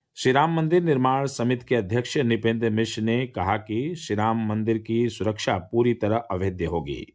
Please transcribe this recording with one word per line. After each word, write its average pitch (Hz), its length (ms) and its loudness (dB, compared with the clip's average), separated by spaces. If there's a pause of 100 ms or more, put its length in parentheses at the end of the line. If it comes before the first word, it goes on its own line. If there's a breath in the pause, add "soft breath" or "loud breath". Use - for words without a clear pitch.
(160)
श्री 131 160 2
राम 160 240 2
मंदिर 160 260 2
निर्माण 135 440 2
समिति 123 420 0
के 127 80 2
अध्यक्ष 113 400 -2
निपेंद्र 113 540 2
मिश्र 110 320 0
ने 117 240 0
कहा 98 300 0
कि 120 380 -4
श्री 107 220 -6
राम 113 320 0
मंदिर 110 300 0
की 113 300 0
सुरक्षा 107 500 -2
पूरी 117 360 0
तरह 107 220 0
अभेद्य 92 480 -4
होगी। 76 500 -4